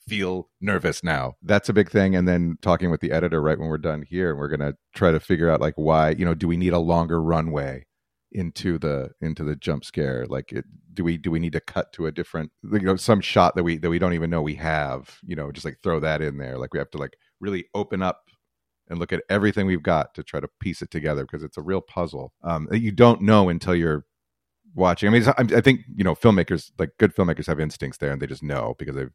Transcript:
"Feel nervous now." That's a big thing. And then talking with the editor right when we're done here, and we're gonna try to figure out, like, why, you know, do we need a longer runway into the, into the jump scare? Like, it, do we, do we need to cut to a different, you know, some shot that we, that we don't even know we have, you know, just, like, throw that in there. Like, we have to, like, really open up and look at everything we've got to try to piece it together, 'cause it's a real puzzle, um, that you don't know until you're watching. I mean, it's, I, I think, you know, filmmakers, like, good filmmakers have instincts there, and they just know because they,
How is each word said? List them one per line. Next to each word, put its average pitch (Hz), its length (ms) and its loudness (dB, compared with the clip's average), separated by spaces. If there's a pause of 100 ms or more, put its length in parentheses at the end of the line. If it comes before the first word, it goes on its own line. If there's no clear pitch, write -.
"Feel 92 420 -6 (120)
nervous 90 420 -2
now." 73 380 -2
That's 101 280 2
a 110 40 2
big 101 160 4
thing. 95 260 4
And 90 120 2
then 87 340 2
talking 87 300 2
with 78 100 -2
the 76 100 -2
editor 80 300 0
right 76 180 2
when 78 80 -6
we're 78 120 -4
done 76 280 -6
here, 87 220 -2
and 71 100 -4
we're 73 80 -6
gonna 73 280 -4 (180)
try 90 180 4
to 78 80 4
figure 82 300 2
out, 78 100 4
like, 76 160 -2
why, 78 360 4
you 82 120 -2
know, 85 120 2
do 80 120 -4
we 85 80 0
need 90 180 2
a 87 60 4
longer 85 420 2
runway 76 640 -2 (440)
into 87 460 -4
the, 69 320 -4 (120)
into 80 220 -6
the 73 120 -4
jump 71 280 -4
scare? 65 440 -4
Like, 67 240 -8
it, - 140 -8 (280)
do 92 100 -4
we, 85 140 0
do 80 140 -4
we 82 80 0
need 85 140 -4
to 80 60 -2
cut - 340 -6
to 85 120 -6
a 78 60 -4
different, 80 400 -8 (120)
you 104 180 0
know, 92 140 2
some 101 260 2
shot 90 340 4
that 90 80 0
we, 82 140 0
that 85 120 -2
we 85 80 0
don't 90 160 0
even 82 160 -2
know 85 120 0
we 76 140 -4
have, 71 680 -4
you 87 100 -10
know, 73 160 -8
just, 71 140 -12
like, 76 160 -10
throw 82 180 0
that 78 220 -2
in 71 160 -4
there. 65 220 -10
Like, 64 140 -10
we 76 60 -4
have 71 120 -8
to, 76 80 -10
like, 69 180 -10 (220)
really 92 340 -6
open 98 300 -4
up - 260 -4 (580)
and 85 120 -8
look 85 120 -6
at 92 200 -4
everything 101 340 2
we've 90 160 0
got 80 320 0
to 76 100 -12
try - 160 -8
to 69 80 -8 (120)
piece - 240 -8
it - 80 -16
together, 73 340 -4
'cause 73 160 -12
it's 76 160 -14
a 85 40 -12
real 90 200 -4
puzzle, 73 520 -8 (100)
um, 80 260 -4
that 104 100 0
you 113 120 -2
don't 120 300 6
know 101 280 6
until 85 240 0
you're 80 320 0 (680)
watching. 90 340 2
I - 20 6
mean, 117 100 8
it's, 120 320 2
I, 113 40 6
I 113 40 4
think, 131 200 4 (140)
you 98 80 0
know, 87 100 2
filmmakers, 92 640 2
like, 85 220 -2
good 104 160 4
filmmakers 85 320 0
have 76 120 -2
instincts 76 380 -6
there, 71 140 -4
and 69 100 -6
they 69 60 -8
just 67 160 -12
know 64 340 -6
because 69 180 -10
they, 67 200 -6